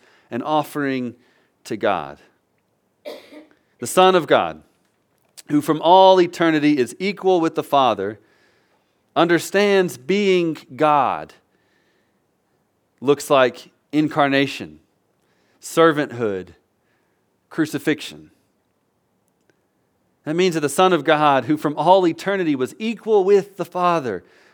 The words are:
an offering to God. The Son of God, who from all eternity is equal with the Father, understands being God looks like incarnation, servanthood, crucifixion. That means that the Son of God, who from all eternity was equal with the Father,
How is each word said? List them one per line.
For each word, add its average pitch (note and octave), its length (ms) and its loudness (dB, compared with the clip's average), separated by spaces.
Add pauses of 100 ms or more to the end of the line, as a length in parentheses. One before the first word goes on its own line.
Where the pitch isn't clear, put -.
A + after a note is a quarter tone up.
(300)
an A#2+ 120 -8
offering C#3 760 -6 (480)
to A#2 120 -10
God. F2+ 420 -4 (1600)
The A#2+ 80 -12
Son F#3 280 4
of D#3+ 120 0
God, F2 360 -2 (880)
who D3 100 0
from D#3 220 -4
all F#3+ 360 6
eternity D#3+ 600 0
is A#2+ 200 -2
equal F#3 420 -2
with E3 140 -2
the D3+ 80 -4
Father, A2 560 0 (960)
understands F3+ 840 0
being F3 580 -2 (200)
God A#2+ 580 0 (1700)
looks C#3 260 0
like C3 420 2 (220)
incarnation, C#3 880 -2 (800)
servanthood, A#2+ 960 0 (960)
crucifixion. C3+ 800 -6 (1900)
That D3+ 120 -6
means F3+ 180 0
that D#3+ 60 -2
the D3 80 -2
Son F#3 240 2
of D3+ 120 -2
God, D3 420 2
who D3+ 100 0
from D3 220 -6
all F3+ 280 4
eternity E3 480 -2
was B2+ 240 -6
equal G#3+ 460 -2
with G3 320 0
the F3+ 80 -8
Father, E3 580 -2 (320)